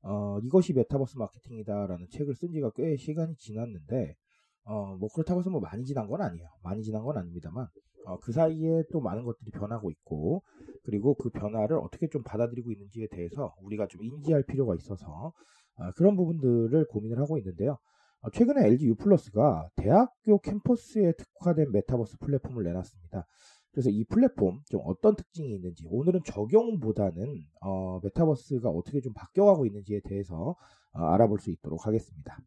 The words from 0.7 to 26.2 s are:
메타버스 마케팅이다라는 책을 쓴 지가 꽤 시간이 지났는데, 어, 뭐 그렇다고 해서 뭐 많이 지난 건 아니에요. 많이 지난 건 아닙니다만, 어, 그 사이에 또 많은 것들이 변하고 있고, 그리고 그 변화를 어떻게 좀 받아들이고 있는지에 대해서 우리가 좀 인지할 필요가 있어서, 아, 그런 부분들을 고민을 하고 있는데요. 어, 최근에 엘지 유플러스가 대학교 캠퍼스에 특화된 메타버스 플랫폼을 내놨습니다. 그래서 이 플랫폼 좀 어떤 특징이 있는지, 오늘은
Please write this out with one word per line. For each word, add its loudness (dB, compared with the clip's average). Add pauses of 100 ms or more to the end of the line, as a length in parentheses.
메타버스 2
마케팅이다라는 -8
책을 -4
쓴 -8
지가 -2
꽤 -2
시간이 -6
지났는데, -6 (500)
어, -8
뭐 -4
그렇다고 0
해서 -2
뭐 -2
많이 -8
지난 -4
건 -6
아니에요. -6 (140)
많이 -6
지난 -6
건 -4
아닙니다만, -10 (380)
어, -10
그 -8
사이에 0
또 -2
많은 -4
것들이 -10
변하고 -6
있고, -4 (400)
그리고 0
그 -6
변화를 -2
어떻게 -6
좀 -6
받아들이고 -4
있는지에 -10
대해서 -8
우리가 -4
좀 -14
인지할 0
필요가 0
있어서, -10 (460)
아, -10
그런 6
부분들을 2
고민을 -6
하고 -2
있는데요. -4 (440)
어, -8
최근에 6
엘지 6
유플러스가 4
대학교 6
캠퍼스에 0
특화된 0
메타버스 0
플랫폼을 -4
내놨습니다. -6 (460)
그래서 2
이 0
플랫폼 2 (100)
좀 -2
어떤 4
특징이 -10
있는지, -10
오늘은 0